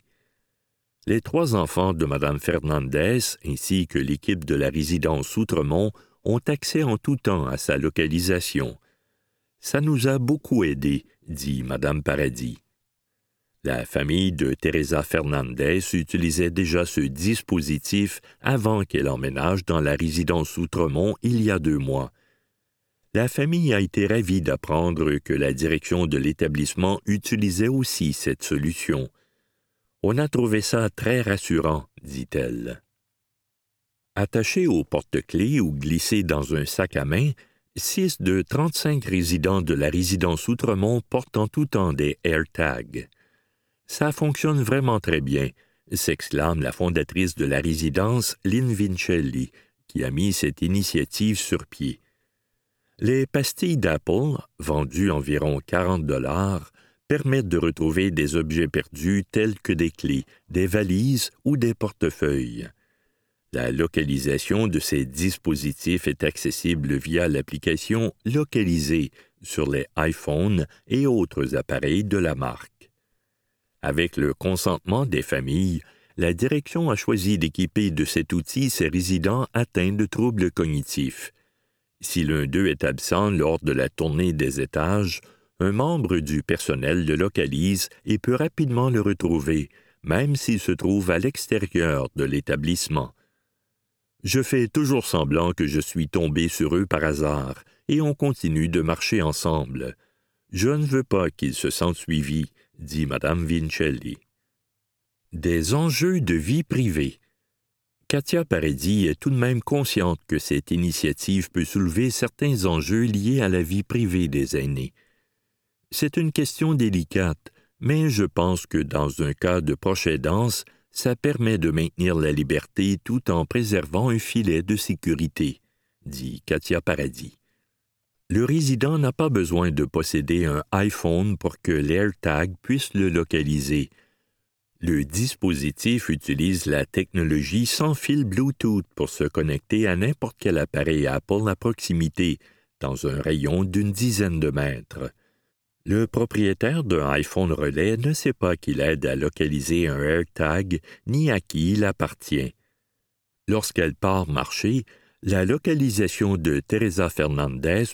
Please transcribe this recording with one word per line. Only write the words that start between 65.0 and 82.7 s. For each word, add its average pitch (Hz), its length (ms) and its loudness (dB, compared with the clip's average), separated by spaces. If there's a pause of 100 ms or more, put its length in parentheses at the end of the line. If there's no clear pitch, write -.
dispositifs 78 1040 -2
est 76 160 -2
accessible 73 720 -2
via 82 320 0
l'application 80 840 -2 (120)
Localisée 85 840 0 (300)
sur 71 300 -4
les 67 140 -2 (120)
iPhones 80 720 0 (200)
et 135 200 2
autres 80 480 0
appareils 71 480 -2
de 101 140 0
la 85 180 2
marque. 64 380 -8 (1080)
Avec 78 340 -2
le 69 160 2
consentement 92 720 0
des 80 160 -2
familles, 76 600 -2 (360)
la 87 160 2
direction 147 560 -2
a 113 60 2
choisi 101 420 0
d'équiper 90 540 0
de 76 140 0
cet - 280 -2
outil 120 380 0
ses 85 180 0
résidents 92 640 0
atteints 98 400 0
de 104 140 0
troubles 107 420 0
cognitifs. 73 840 -4 (720)
Si - 220 -2
l'un 73 240 0
d'eux 87 200 0
est 76 160 -2